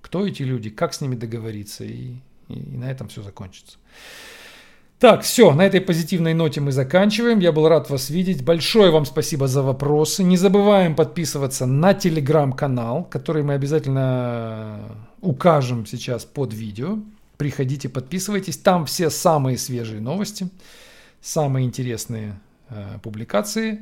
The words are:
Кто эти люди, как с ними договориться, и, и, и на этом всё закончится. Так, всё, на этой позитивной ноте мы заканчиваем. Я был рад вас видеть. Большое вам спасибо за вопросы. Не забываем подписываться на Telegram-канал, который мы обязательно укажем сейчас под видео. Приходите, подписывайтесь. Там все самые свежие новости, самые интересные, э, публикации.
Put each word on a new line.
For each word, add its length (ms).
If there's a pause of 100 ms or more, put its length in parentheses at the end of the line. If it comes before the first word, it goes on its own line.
Кто 240
эти 160
люди, 280
как 240
с 60
ними 160
договориться, 680
и, 320 (320)
и, 60
и 220
на 140
этом 180
всё 140
закончится. 560 (1200)
Так, 240
всё, 300
на 100
этой 180
позитивной 540
ноте 260
мы 100
заканчиваем. 720
Я 100
был 180
рад 220
вас 200
видеть. 340
Большое 460
вам 140
спасибо 440
за 140
вопросы. 600
Не 140
забываем 580
подписываться 720
на 260
Telegram-канал, 1120
который 380
мы 120
обязательно 1500 (120)
укажем 680
сейчас 380
под 300
видео. 440 (380)
Приходите, 520
подписывайтесь. 680
Там 300
все 240
самые 480
свежие 420
новости, 480 (720)
самые 460
интересные, 720 (320)
э, 320
публикации. 800